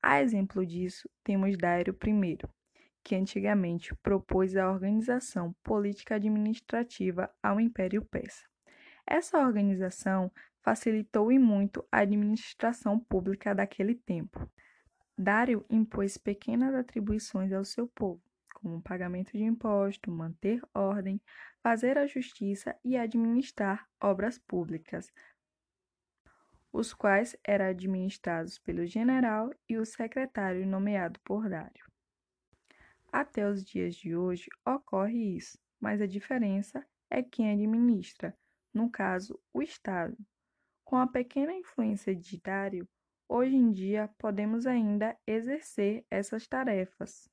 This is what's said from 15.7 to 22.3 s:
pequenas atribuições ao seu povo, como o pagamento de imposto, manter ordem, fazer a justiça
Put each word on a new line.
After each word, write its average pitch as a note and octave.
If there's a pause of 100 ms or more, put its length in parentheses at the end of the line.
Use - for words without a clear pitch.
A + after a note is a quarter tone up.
pequenas A#3
atribuições G#3+
ao G3
seu A#3
povo, F3+ (320)
como E3
o E3+
pagamento F3+
de G#3
imposto, G#3
manter E3+ (100)
ordem, G3 (420)
fazer A#3+
a C#4+
justiça G#3+